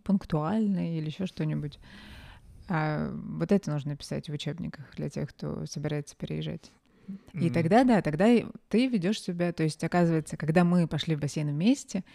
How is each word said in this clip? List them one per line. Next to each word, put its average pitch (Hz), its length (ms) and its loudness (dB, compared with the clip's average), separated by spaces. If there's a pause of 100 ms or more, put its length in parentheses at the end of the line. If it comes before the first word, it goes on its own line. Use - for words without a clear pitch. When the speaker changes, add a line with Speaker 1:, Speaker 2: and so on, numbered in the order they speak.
Speaker 1:
пунктуальные», 175 960 0
или 156 80 -4
ещё 170 180 -6
что-нибудь. 151 540 -4 (920)
А 156 400 0 (300)
вот 165 120 0
это 190 200 2
нужно 147 240 -4
писать 143 340 -8
в 147 40 -8
учебниках 147 520 -8 (100)
для 151 140 -8
тех, 143 200 -6
кто - 360 -10
собирается 147 500 -6
переезжать. 156 560 -8 (600)
И 175 120 -2
Speaker 2:
Мгм. 123 80 0
Speaker 1:
тогда, 170 300 6
да, 233 180 6
тогда 151 260 2
и 240 180 4 (240)
ты 247 180 4
ведёшь 214 340 0
себя, 175 320 -2
то 160 100 -2
есть, 156 200 0
оказывается, 165 540 2
когда 160 260 4
мы 175 240 4
пошли 156 280 -2
в 147 40 -2
бассейн 147 300 -2
вместе, 185 540 0 (120)